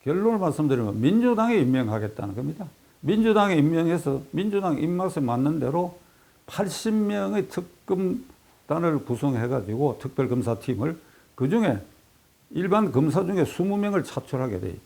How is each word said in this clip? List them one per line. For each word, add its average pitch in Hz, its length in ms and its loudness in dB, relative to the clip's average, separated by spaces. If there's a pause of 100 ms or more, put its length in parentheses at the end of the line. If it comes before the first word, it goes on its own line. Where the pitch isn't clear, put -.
결론을 202 340 2
말씀드리면 135 640 0
민주당이 226 600 4
임명하겠다는 107 720 0
겁니다. 151 320 -6 (320)
민주당이 208 580 4
임명해서 156 720 2
민주당 190 480 0
입맛에 175 420 -2
맞는 135 400 0
대로 165 380 -2 (480)
팔십 202 480 -4
명의 208 540 -2
특검단을 - 1600 -4
구성해가지고 120 920 0
특별검사팀을, 127 1000 -2 (340)
그중에 151 460 0 (720)
일반 190 400 2
검사 160 340 2
중에 175 200 2
스무 196 320 -2
명을 202 260 0
차출하게 127 560 -6
돼 95 80 -6
있죠. 95 180 -8